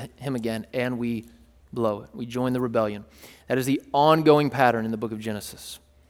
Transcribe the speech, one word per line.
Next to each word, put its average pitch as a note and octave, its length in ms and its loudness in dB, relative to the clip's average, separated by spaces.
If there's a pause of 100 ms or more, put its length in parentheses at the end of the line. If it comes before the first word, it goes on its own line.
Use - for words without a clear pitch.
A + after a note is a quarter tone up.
(180)
him C3+ 160 -6
again, A2+ 380 -4
and B2 260 -4
we A#2 280 -4 (460)
blow A2 300 -2
it. - 100 -20
We A#2 140 -10
join B2 260 -2
the B2+ 80 -2
rebellion. A2 440 -2 (440)
That B2+ 100 0
is B2+ 80 -2
the C3+ 140 0 (120)
ongoing D3+ 580 6
pattern A#2+ 340 2
in A2 60 -4
the A2+ 60 -4
book A2 160 -6
of G#2+ 80 -8
Genesis. - 580 -10 (320)